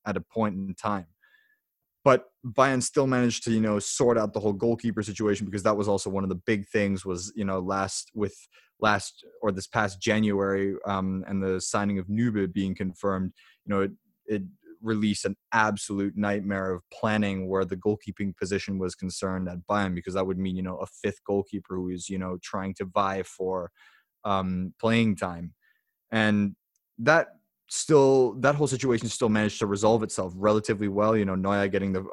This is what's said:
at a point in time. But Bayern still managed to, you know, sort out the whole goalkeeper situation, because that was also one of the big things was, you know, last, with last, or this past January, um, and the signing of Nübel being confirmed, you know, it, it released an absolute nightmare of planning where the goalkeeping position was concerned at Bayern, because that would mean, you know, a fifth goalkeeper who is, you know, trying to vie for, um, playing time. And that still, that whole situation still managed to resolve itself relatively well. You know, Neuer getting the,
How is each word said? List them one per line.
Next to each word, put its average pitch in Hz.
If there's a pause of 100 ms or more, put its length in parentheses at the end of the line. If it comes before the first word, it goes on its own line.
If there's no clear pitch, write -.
at 101
a 90
point 107
in 95
time. 101 (1000)
But 147 (180)
Bayern 131
still 139
managed 123
to, 120
you 113
know, 107
sort 120
out 107
the 113
whole 104
goalkeeper 113
situation, 104
because 95
that 107
was 104
also 98
one 95
of 95
the 92
big 101
things 101
was, 92
you 110
know, 95
last, 95
with 104 (420)
last, 104 (180)
or 107
this 95
past 101
January, 98
um, 95
and 98
the 92
signing 101
of 92
Nübel 104
being 95
confirmed, 95 (320)
you 104
know, 98
it, 98 (340)
it 104 (380)
released 107
an 98 (160)
absolute 101
nightmare 101
of 90 (100)
planning 104
where 95
the 92
goalkeeping 101
position 98
was 92
concerned 92
at 87
Bayern, 101
because 90
that 95
would 92
mean, 95
you 92
know, 92
a 95
fifth -
goalkeeper 98
who 92
is, 90
you 95
know, 92
trying 95
to 101
vie 95
for, 92 (500)
um, 92
playing 113
time. 87 (580)
And 104 (440)
that 151 (380)
still, 135
that 131
whole 147
situation 120
still 110
managed 107
to 110
resolve 107
itself 92
relatively 107
well. 104
You 104
know, 95
Neuer 98
getting 98
the, 92